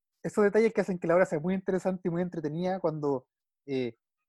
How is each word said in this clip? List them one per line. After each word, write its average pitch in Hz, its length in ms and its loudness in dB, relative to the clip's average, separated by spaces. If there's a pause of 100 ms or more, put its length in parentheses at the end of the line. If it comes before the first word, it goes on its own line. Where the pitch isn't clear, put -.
(240)
esos 208 200 0
detalles 214 300 4
que 202 80 0
hacen 185 180 -2
que - 80 -6
la 165 80 4
obra 185 100 6
sea 175 140 -4
muy 175 160 -2
interesante 185 520 -2
y 175 40 -2
muy 170 100 -2
entretenida 175 580 -4
cuando, 147 480 -2 (380)
eh, 127 320 -4 (320)